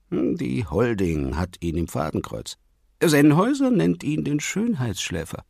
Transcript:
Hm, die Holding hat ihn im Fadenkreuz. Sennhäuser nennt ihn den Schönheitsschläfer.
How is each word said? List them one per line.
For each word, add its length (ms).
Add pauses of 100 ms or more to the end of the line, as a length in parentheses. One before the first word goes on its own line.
Hm, 280
die 300
Holding 720
hat 240
ihn 160
im 120
Fadenkreuz. 680 (460)
Sennhäuser 680
nennt 340
ihn 200
den 160
Schönheitsschläfer. 1080